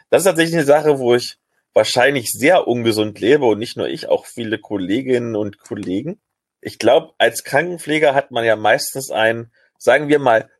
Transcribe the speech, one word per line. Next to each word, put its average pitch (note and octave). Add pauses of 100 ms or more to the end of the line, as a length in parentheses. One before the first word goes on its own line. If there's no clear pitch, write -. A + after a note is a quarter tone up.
(100)
Das D3
ist F#3+
tatsächlich E3
eine D#3
Sache, D3
wo A#2+
ich - (380)
wahrscheinlich B2
sehr D3
ungesund G#2+
lebe C#3
und G#2
nicht -
nur F2+
ich, -
auch -
viele A2
Kolleginnen A#2
und G#2
Kollegen. G#2 (400)
Ich -
glaub, D#3+
als -
Krankenpfleger D3+
hat C#3
man A#2
ja A2
meistens C3
ein, A2+ (280)
sagen C#3+
wir D3
mal, A#2